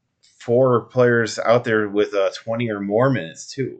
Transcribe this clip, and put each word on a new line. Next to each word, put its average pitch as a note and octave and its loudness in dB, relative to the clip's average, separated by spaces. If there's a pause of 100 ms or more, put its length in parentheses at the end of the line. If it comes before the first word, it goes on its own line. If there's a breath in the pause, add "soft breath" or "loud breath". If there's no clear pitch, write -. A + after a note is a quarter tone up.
(400)
four A#2+ 2
players A#2+ 0
out A#2+ 2
there A2 0
with, G2+ 0
uh, G2 0
twenty A#2 -6
or G#2 -6
more G#2+ 2
minutes E2 -6
too. - -8